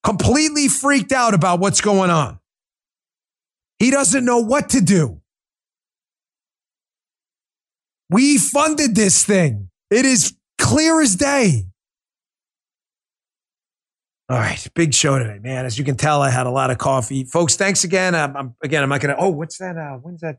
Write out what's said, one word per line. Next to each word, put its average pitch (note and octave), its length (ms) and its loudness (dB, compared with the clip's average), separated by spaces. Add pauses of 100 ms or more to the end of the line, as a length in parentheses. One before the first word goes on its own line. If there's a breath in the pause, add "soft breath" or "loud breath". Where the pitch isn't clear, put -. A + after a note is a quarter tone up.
Completely C#4+ 600 2
freaked C#4 420 0
out A#3+ 220 2
about F3 260 2
what's F#3+ 220 0
going F#3+ 280 2
on. D3 300 -2 (1400)
He B3+ 140 4
doesn't C4+ 320 2
know A#3+ 160 4
what C4+ 300 0
to C4+ 100 2
do. D#3+ 400 2 (3000)
We C4 280 4
funded C#4+ 580 0
this G#3 300 2
thing. C3+ 440 0 (220)
It B3 140 2
is C4 280 0 (240)
clear D#4+ 440 2
as G3+ 160 2
day. A3+ 480 0 (2750)
All B2+ 80 -2
right, - 280 -4 (100)
big E3 180 0
show C#3 260 2
today, G#2+ 200 -8
man. B2+ 260 -8
As A#2 120 -8
you C#3+ 60 -6
can C3 140 -4
tell, D3 240 0
I C#3 80 2
had B2+ 180 0
a B2 40 -4
lot C3 200 0
of A#2+ 60 -4
coffee. C3+ 480 -2
Folks, E3 320 0
thanks G3 260 0
again. F#3 320 0
I'm, C#3+ 220 -2
I'm, C3 260 -12
again, D3 200 -2
I'm C3+ 60 -2
not C#3 120 -2
gonna, C#3+ 180 -2
oh, F#3+ 100 0
what's D#3+ 280 -8
that? F3+ 200 -10
Uh, C#3+ 200 -12
when's E3 240 -18
that? D#3 180 -10